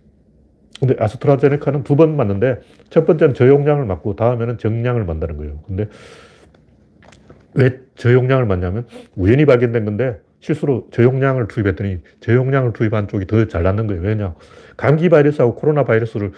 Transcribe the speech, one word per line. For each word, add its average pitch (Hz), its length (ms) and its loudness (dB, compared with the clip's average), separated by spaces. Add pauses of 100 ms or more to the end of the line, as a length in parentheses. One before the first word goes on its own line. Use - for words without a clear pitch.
(800)
근데 123 180 0
아스트라제네카는 139 840 0
두 143 120 0
번 156 200 4
맞는데, 113 460 -2 (280)
첫 156 160 2
번째는 160 280 2
저용량을 143 520 4
맞고 95 300 -6
다음에는 117 440 -2
정량을 113 440 -2
만드는 80 340 -6
거예요. 73 300 -12
근데 101 220 -6 (1700)
왜 131 260 2 (140)
저용량을 127 500 2
맞냐면, 92 400 -4 (300)
우연히 113 300 2
발견된 120 380 2
건데 107 380 -4 (200)
실수로 143 500 -4
저용량을 127 580 0
투입했더니 101 480 -4 (240)
저용량을 127 500 0
투입한 104 380 -2
쪽이 98 160 -4
더 110 220 2
잘 85 160 -4
낫는 104 240 0
거예요. 92 140 -4
왜냐? 104 340 -4 (420)
감기 156 320 2
바이러스하고 147 460 4
코로나 147 280 0
바이러스를 113 540 -2